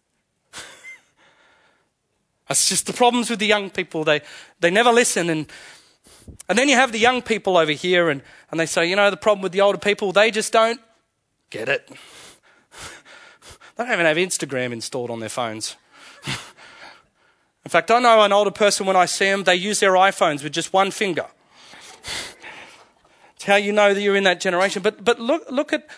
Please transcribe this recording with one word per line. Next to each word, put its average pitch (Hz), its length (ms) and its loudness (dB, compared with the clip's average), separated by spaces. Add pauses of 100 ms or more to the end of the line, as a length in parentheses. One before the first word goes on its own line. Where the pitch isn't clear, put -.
(520)
<laughs> - 2000 -20
That's - 200 0
just 185 180 -4
the 185 60 -8
problems 240 380 2
with 220 100 -4
the 214 60 -2
young 202 220 0
people. 170 360 -6
They, 151 160 2 (400)
they 170 100 2
never 233 220 2
listen. 226 360 0
And, 156 220 -4 (1000)
and 190 80 0
then 269 120 2
you 269 80 4
have 247 160 2
the 214 80 -4
young 247 200 2
people 202 360 -2
over 160 160 2
here, 175 380 0
and, 139 120 -4 (300)
and 160 80 -4
they 160 60 0
say, 170 220 -2
"You 180 60 -2
know, 202 160 4
the 190 60 -6
problem 202 260 0
with 185 80 -6
the 185 100 -2
older 196 180 2
people, 202 340 -2
they 208 180 4
just 214 220 -4
don't 226 280 2 (720)
get - 180 -10
it." 139 260 -6
<laughs> - 40 -20 (1800)
They 226 80 -6
don't 247 80 -4
even 175 140 2
have 156 100 2
Instagram 139 560 -4
installed 120 360 -8
on 117 120 -8
their 110 80 -8
phones. 110 480 -8 (440)
<laughs> - 60 -16
In - 1400 -18
fact, 170 200 0
I 233 100 4
know 226 220 6
an 202 100 4
older 202 180 2
person, 202 360 0
when 190 100 2
I 180 100 4
see 196 200 -2
'em, 196 180 -2
they 180 100 4
use 185 260 -4
their 196 120 4
iPhones 185 500 2
with 147 100 -8
just 160 200 -8
one 190 180 2
finger. 180 360 -4 (2000)
It's - 80 -18
how 202 100 2
you 202 180 0
know 208 220 4
that 196 60 -4
you're 202 160 0
in 196 80 0
that 180 160 2
generation. 190 420 -2
But, 208 220 -4
but 233 160 0
look, 262 280 -4
look 285 240 -4
at, 311 140 -6 (120)